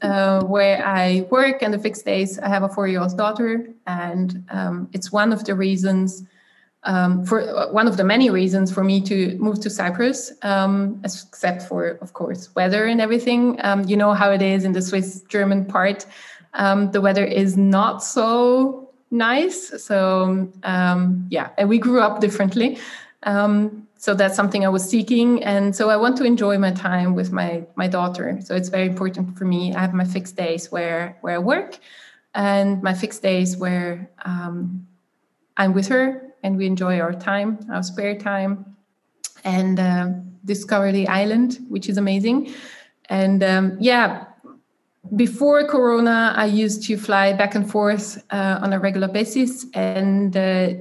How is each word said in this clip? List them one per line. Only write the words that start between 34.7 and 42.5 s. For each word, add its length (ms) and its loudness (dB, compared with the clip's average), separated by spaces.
I'm 160 2
with 140 0
her 340 0
and 140 -2
we 100 -2
enjoy 320 0
our 140 -2
time, 460 -4
our 140 -4
spare 340 -6
time, 560 -4
and, 340 0
uh, 300 0
discover 460 0
the 160 0
island, 600 0
which 200 -6
is 80 -2
amazing. 560 0